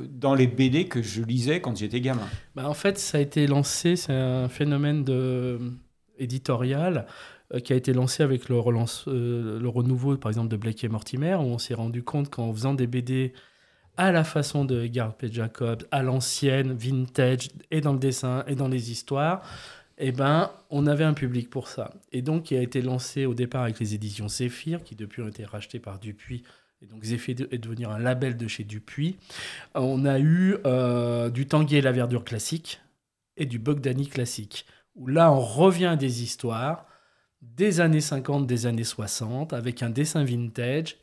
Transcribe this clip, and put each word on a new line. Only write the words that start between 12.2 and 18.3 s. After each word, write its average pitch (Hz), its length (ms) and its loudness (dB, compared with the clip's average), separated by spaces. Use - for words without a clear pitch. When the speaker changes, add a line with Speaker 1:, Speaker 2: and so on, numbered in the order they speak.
Speaker 2:
qu'en 113 240 -2
faisant 117 180 0
des 131 140 2
B 120 160 -2
D 127 320 -2
à 185 160 4
la 165 120 6
façon 147 400 0
de 123 180 0
Edgar 117 320 -2
P. - 160 -6
Jacobs, 113 600 -4
à 135 120 0
l'ancienne, 131 720 2
vintage, 127 760 0
et 156 100 0
dans 143 120 2
le 135 60 2
dessin, 131 480 0